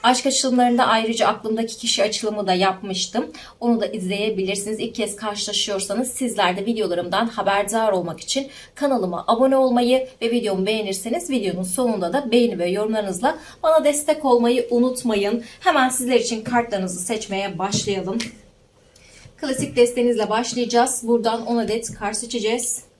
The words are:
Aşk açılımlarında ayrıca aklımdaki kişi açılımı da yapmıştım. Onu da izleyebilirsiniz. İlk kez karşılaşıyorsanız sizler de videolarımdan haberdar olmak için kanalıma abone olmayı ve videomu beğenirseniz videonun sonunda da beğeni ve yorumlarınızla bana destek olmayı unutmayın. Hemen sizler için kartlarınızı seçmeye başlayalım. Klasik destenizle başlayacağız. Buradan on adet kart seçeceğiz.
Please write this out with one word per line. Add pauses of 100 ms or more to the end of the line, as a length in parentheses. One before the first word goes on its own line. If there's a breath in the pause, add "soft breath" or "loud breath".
Aşk
açılımlarında
ayrıca
aklımdaki
kişi
açılımı
da
yapmıştım. (280 loud breath)
Onu
da
izleyebilirsiniz.
İlk
kez
karşılaşıyorsanız
sizler
de
videolarımdan
haberdar
olmak
için (260 loud breath)
kanalıma
abone (100)
olmayı (140 loud breath)
ve
videomu
beğenirseniz
videonun
sonunda
da
beğeni
ve
yorumlarınızla (240 loud breath)
bana
destek
olmayı
unutmayın. (160 loud breath)
Hemen
sizler
için
kartlarınızı
seçmeye
başlayalım. (1160 loud breath)
Klasik
destenizle
başlayacağız.
Buradan
on
adet
kart
seçeceğiz. (160)